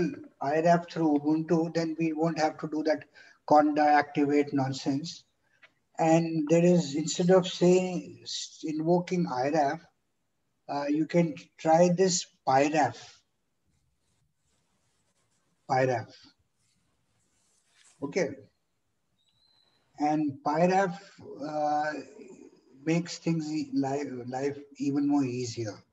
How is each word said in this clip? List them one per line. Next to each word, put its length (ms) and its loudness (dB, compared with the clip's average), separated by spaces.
I 160 0
R 80 2
F 240 4
through 300 2
Ubuntu, 540 0
then 260 -2
we 140 0
won't 260 -2
have 200 0
to 80 -8
do 160 -4
that 200 -2
conda 360 6
activate 680 2
nonsense. 720 -4
And 500 2
there 140 6
is, 320 4
instead 360 0
of 160 4
saying, 760 0
s-, 400 -12
invoking 640 -2
I 220 -4
R 240 0
F, 80 -10
uh, 180 -6
you 180 0
can 280 0
try 320 4
this 380 0
pyraf. 480 2
pyraf. 440 0
Okay. 260 -2
And 460 0
pyraf, 500 2
uh, 480 -2
makes 320 -2
things 340 -4
e-, 220 -6
life, 340 -2
life 300 -6
even 300 -2
more 160 2
easier. 500 -6